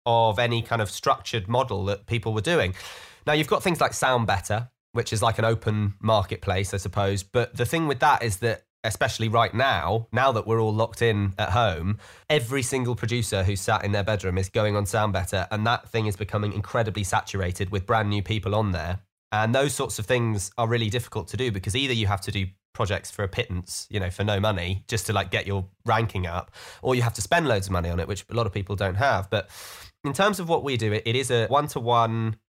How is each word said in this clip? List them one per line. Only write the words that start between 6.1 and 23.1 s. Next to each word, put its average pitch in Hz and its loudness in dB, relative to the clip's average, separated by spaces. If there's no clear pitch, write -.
I 101 -2
suppose. 98 0
But - -2
the 117 0
thing 165 0
with 135 0
that 147 4
is 107 0
that, 113 -2
especially 113 -2
right 113 2
now, 110 0
now 131 4
that 107 -2
we're 113 2
all 110 2
locked 110 0
in 101 2
at 104 0
home, 101 0
every 139 0
single 123 -2
producer 110 -2
who's 98 0
sat 110 0
in 101 0
their 101 0
bedroom 95 0
is 95 -2
going 107 2
on 101 0
SoundBetter, 98 0
and 107 -2
that 117 -2
thing 110 -2
is 98 -2
becoming 104 -4
incredibly 107 -2
saturated 95 -2
with 98 -4
brand 110 2
new 104 0
people 104 -2
on 107 2
there. 85 -4
And 110 2
those 139 2
sorts - -4
of 104 -8
things 113 0
are 113 0
really 113 0
difficult 110 -4
to - -6
do 123 0
because 98 -2
either 135 2
you 110 2
have 98 0
to 101 -8
do 95 -2
projects 98 -2
for - -4